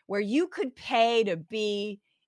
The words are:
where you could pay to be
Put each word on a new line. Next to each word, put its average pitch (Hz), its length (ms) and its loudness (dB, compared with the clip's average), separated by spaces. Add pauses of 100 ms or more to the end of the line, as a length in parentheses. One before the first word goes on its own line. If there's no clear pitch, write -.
where 202 160 -2
you 269 260 0
could 294 260 -6
pay 233 520 2
to 185 100 0
be 208 640 -4 (280)